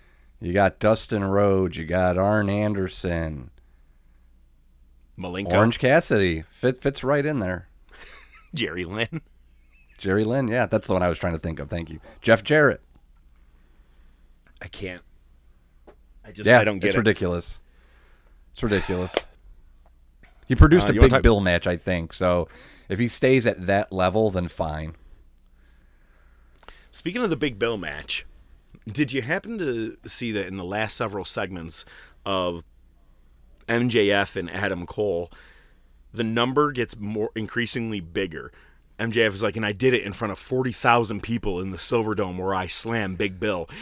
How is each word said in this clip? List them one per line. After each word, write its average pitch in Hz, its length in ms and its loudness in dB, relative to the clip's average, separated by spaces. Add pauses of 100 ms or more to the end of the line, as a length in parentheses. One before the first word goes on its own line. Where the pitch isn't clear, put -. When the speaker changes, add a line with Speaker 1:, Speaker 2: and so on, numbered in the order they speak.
(420)
Speaker 1:
You 87 120 -4
got 95 260 2
Dustin 110 440 0
Rhodes. 95 540 2
You 82 80 -8
got 90 320 2
Arn 101 320 2
Anderson. 90 1000 -4 (1700)
Speaker 2:
Malenko. 90 360 -4
Speaker 1:
Orange 110 260 4
Cassidy. 104 720 2
Fit, 131 300 -2
fits 139 220 -2
right 139 220 0
in 151 140 -2
there. 90 300 -4 (400)
Speaker 2:
<laughs> - 440 -20
Jerry 90 300 -4
Lynn. 110 380 -6 (760)
Speaker 1:
Jerry 101 280 0
Lynn, 123 220 0
yeah. 113 180 0
That's 107 220 -2
the 104 60 0
one 90 100 2
I 90 60 2
was 82 100 -2
trying 87 140 -2
to 80 60 -4
think 78 200 -6
of. 73 100 -10
Thank 85 200 -8
you. 80 100 -14 (220)
Jeff 113 220 4
Jarrett. 147 380 4 (1800)
Speaker 2:
I 98 60 -14
can't. 92 340 -12 (1200)
I 104 60 -20
just, 104 160 -4
Speaker 1:
Yeah, 120 120 10
Speaker 2:
I 110 40 6
don't 101 160 0
get 104 100 0
Speaker 1:
it's 95 60 2
Speaker 2:
it. 127 40 4
Speaker 1:
ridiculous. 95 640 0 (920)
It's - 100 -8
ridiculous. 92 500 0 (1300)
He 135 80 2
produced 160 320 8
Speaker 2:
Uh, - 20 4
Speaker 1:
a 135 40 2
Speaker 2:
you 107 60 2
wanna 117 60 10
Speaker 1:
Big 127 60 8
Speaker 2:
talk 131 120 4
Speaker 1:
Bill 113 160 6
match, 90 280 2
I 90 100 0
think. 85 360 -4
So 90 340 2 (420)
if 98 100 -2
he 120 80 2
stays 131 400 2
at 92 200 -2
that 98 260 2
level, 92 360 2
then 90 200 -2
fine. 78 460 -6 (2000)
Speaker 2:
Speaking 214 320 -4
of 214 60 0
the 165 60 2
Big 127 220 -2
Bill 117 200 0
match, 78 480 -8 (640)
did 127 260 -2
you 135 80 -2
happen 190 360 -6
to 120 480 -4
see - 260 -6
that 101 160 -2
in 95 100 -10
the 95 80 -8
last 107 300 -4
several 101 300 -4
segments 90 600 -6 (400)
of 90 380 -2 (1040)
M 120 220 2
J 107 220 4
F 101 240 2
and 87 140 -6
Adam 90 360 -4
Cole, 87 460 -2 (840)
the 113 100 -4
number 127 480 0
gets 123 280 -6
more 104 360 -6
increasingly 113 640 -4
bigger? 82 520 -8 (480)
M 113 120 -2
J 113 120 2
F 107 100 2
is 98 80 -6
like, 104 140 -2
"And 110 100 -2
I 104 60 0
did 123 240 4
it 98 80 -2
in 101 100 -8
front 107 200 -4
of 90 40 -8
forty 131 340 -4
thousand 113 520 2
people 104 360 -4
in 95 120 -6
the 90 60 -10
Silverdome 104 600 -2
where 92 160 -2
I 92 140 -2
slammed 107 500 -4
Big 95 220 -4
Bill." 92 280 -4 (140)